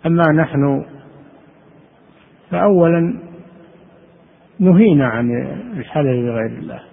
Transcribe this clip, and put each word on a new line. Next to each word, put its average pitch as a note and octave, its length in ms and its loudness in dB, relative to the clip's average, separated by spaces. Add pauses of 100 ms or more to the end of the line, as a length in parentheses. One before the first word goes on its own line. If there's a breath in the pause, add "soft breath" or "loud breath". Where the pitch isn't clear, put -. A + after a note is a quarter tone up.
أما E3+ 260 2
نحن C#3+ 540 0 (1700)
فأولا F3 680 2 (1400)
نهينا F3+ 480 4
عن A#2+ 240 -4 (460)
الحلف C#3+ 300 -4
بغير A#2 520 -4
الله - 220 -16 (120)